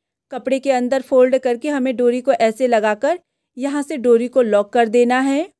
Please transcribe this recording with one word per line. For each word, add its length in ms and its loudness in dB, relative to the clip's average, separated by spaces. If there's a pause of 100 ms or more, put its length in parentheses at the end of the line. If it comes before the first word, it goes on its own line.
(320)
कपड़े 260 -4
के 140 -4
अंदर 300 -2
फोल्ड 360 2
करके 300 -4
हमें 280 -2
डोरी 240 0
को 120 0
ऐसे 340 0
लगाकर 520 0 (380)
यहाँ 260 -4
से 160 -10
डोरी 300 2
को 140 2
लॉक 300 0
कर 160 2
देना 320 2
है। 280 -2 (120)